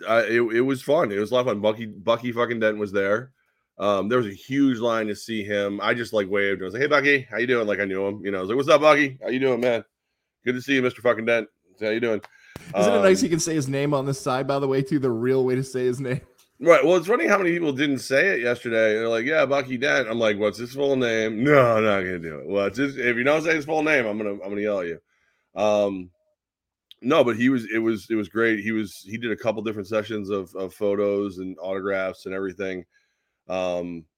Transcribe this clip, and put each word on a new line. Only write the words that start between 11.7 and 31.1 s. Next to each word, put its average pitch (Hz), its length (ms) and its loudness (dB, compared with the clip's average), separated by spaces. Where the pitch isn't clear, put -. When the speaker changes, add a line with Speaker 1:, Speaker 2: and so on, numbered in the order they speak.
Speaker 1:
How 107 80 -2
you 110 100 0
doing?" 110 220 0
Speaker 2:
Isn't 104 160 4
it 202 80 4
nice 190 180 6
Speaker 1:
Um, - 40 0
Speaker 2:
he - 60 0
can 160 100 0
say 160 160 -2
his 139 120 -2
name 139 260 -2
on 135 120 -2
this 139 140 -4
side, 135 280 -4
by 139 120 -2
the 139 80 -2
way, 135 160 2
too? 143 160 -2
The 131 100 0
real 127 340 0
way 127 120 0
to 131 80 -2
say 127 220 -4
his 127 140 0
name. 135 220 -6
Speaker 1:
Right. 151 260 6
Well, 180 120 6
it's 165 100 -2
funny 247 200 0
how 208 120 4
many 180 120 0
people 170 220 -2
didn't 139 260 0
say 156 360 2
it 117 60 -2
yesterday. 113 520 0
They're 113 160 -2
like, 113 160 0
"Yeah, 156 220 2
Bucky 131 280 -2
Dent." 139 320 0
I'm 117 120 -2
like, 107 180 2
"What's 104 220 -2
his 123 140 -12
full 139 220 0
name?" 113 480 0
"No, 143 160 8
I'm 107 60 4
not 101 180 2
gonna 92 180 -4
do 80 180 -10
it." 69 80 -14
"What's 98 320 0
his, 139 180 -2
if 120 220 0
you 123 60 0
don't 151 180 2
say 160 140 0
his 147 100 -4
full 156 160 -2
name, 151 240 2
I'm 107 140 -4
gonna, 104 140 -4
I'm 98 160 -10
gonna 101 120 -4
yell 104 200 0
at 87 60 -6
you." 80 120 -8
Um, 101 520 0
no, 143 220 4
but 117 140 2
he 123 120 2
was, 120 240 0
it 113 60 0
was, 113 320 -2
it 113 40 0
was 104 140 -4
great. 113 300 0
He 107 120 -4
was, 110 280 -4
he 101 180 -12
did 117 140 -4
a 104 40 -2
couple 110 280 -4
different 104 240 -6
sessions 107 420 -4
of, 98 260 -6
of 92 200 -8
photos 101 640 -2